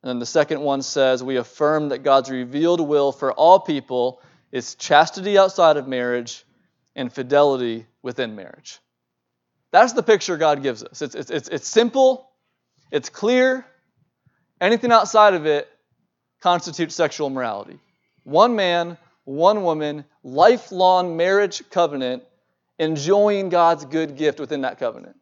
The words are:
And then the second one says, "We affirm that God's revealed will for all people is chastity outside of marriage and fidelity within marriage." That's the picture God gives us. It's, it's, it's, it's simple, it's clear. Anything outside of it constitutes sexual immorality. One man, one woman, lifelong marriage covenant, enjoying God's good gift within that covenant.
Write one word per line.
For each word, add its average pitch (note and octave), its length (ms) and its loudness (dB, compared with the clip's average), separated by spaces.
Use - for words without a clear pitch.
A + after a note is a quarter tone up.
And C3+ 60 -10
then B2 100 -6
the A#2+ 60 -8
second D3 340 0
one C#3 220 -4
says, C3 420 0
"We C3 140 -4
affirm D3+ 520 -2
that B2+ 100 -6
God's C3+ 300 2
revealed C#3+ 520 -2
will C#3+ 320 0
for C3+ 180 -4
all F3+ 300 4
people B2+ 580 -4
is B2 240 -8
chastity F#3 640 2
outside F#3 400 4
of C3+ 100 -6
marriage B2 560 -6
and B2 140 -8
fidelity B2+ 760 0
within A#2+ 340 -8
marriage." - 440 -20
That's A#3 220 4
the B3 100 -2
picture F#3+ 320 2
God D3 280 0
gives A#2 200 -4
us. - 180 -16
It's, C#3+ 140 -10
it's, D3+ 160 -10
it's, D3+ 160 -6
it's - 200 -8
simple, B3+ 640 2
it's C#3+ 180 -4
clear. B3+ 560 0
Anything A#3 320 0
outside G#3 420 6
of D#3 120 -4
it D3 240 0
constitutes F3 520 -4
sexual D3+ 340 -4
immorality. B2 520 -10
One G#3+ 320 2
man, F3 420 -2
one F3+ 400 0
woman, D3+ 420 -4
lifelong F3+ 920 2
marriage F#3+ 540 0
covenant, C3 520 -2
enjoying F#3+ 720 0
God's E3+ 360 2
good D3+ 300 -6
gift D3 240 -2
within C#3+ 220 -8
that B2+ 160 -8
covenant. A2+ 440 -10